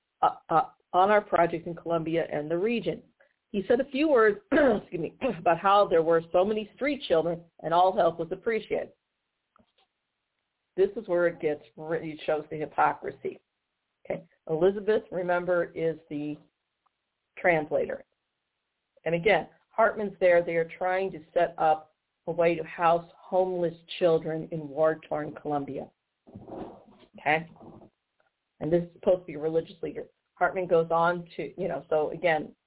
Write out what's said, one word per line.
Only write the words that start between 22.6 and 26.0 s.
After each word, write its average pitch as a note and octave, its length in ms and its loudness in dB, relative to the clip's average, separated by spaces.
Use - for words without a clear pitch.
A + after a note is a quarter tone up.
house E3+ 420 0
homeless F3+ 580 -2
children D#3+ 520 2
in D#3 180 -8
war-torn D3+ 720 -2
Colombia. C#3+ 460 -6